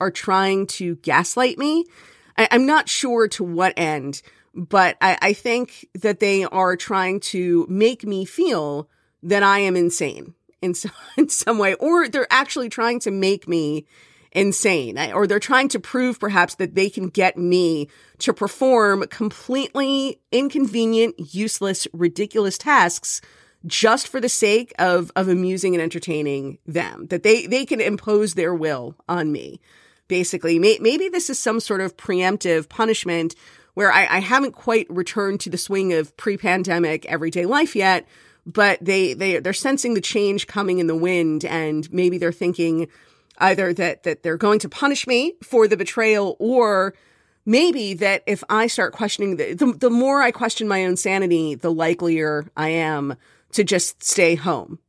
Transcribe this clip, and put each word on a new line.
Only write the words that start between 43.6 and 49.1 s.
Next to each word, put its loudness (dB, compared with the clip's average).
that, -4
that -4
they're -2
going 4
to -8
punish -2
me 0
for 4
the 2
betrayal, 0
or 2
maybe 2
that 0
if -4
I 2
start -2
questioning, -4